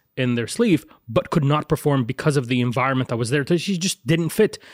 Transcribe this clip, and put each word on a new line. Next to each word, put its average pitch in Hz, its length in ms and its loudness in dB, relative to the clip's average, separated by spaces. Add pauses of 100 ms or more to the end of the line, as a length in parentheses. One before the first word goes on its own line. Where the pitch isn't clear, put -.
(180)
in 123 180 0
their 117 120 -2
sleeve, 220 380 2 (220)
but 113 220 -4
could 151 160 0
not 147 240 0
perform 143 340 0
because 135 320 -2
of 127 140 0
the 127 100 2
environment 127 480 0
that 123 80 -4
was 113 140 -2
there. 139 180 0
He 175 300 0
just - 280 -4
didn't 165 260 0
fit. - 280 2 (140)